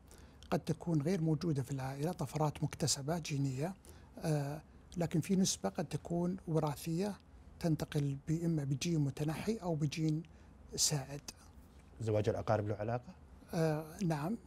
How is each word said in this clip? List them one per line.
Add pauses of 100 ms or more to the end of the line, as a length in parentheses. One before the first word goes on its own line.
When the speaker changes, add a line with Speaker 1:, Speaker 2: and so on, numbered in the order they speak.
(520)
Speaker 1:
قد
تكون
غير
موجودة
في
العائلة،
طفرات
مكتسبة
جينية، (460)
آه، (360)
لكن
في
نسبة
قد
تكون (100)
وراثية (440)
تنتقل (100)
ب-،
إما
بجين
متنحي
أو
بجين (520)
ساعد. (800)
Speaker 2:
زواج
الأقارب
له
علاقة؟ (400)
Speaker 1:
آه، (180)
نعم،